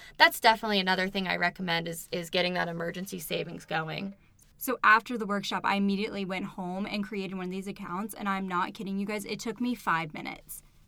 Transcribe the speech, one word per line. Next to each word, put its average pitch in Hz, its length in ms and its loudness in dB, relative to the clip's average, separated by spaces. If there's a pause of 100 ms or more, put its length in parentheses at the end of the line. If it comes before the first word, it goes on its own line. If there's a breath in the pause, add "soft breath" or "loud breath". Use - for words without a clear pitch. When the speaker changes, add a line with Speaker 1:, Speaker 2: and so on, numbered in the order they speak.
(180 loud breath)
Speaker 1:
that's 330 200 8
definitely 220 400 6
another 185 300 2
thing 196 180 -2
I 175 100 2
recommend 170 520 0
is, 165 240 -8
is 170 180 -4
getting 180 240 2
that 175 140 2
emergency 175 500 -6
savings 165 460 -4
going. 165 500 -4 (440 soft breath)
Speaker 2:
So - 260 -4
after 226 340 6
the 214 80 -4
workshop, 202 380 -2
I 202 120 4
immediately 196 480 0
went 185 200 -4
home 190 420 -6
and 208 160 -4
created 190 340 -6
one 185 100 -4
of 185 40 -4
these 190 160 -6
accounts. 196 480 -8
And 202 140 -4
I'm 196 180 -2
not 185 280 0
kidding 196 240 -4
you 202 80 -2
guys, 208 180 -4
it 208 160 -6
took 220 200 -6
me 247 140 0
five 165 400 0
minutes. - 480 -10 (260 soft breath)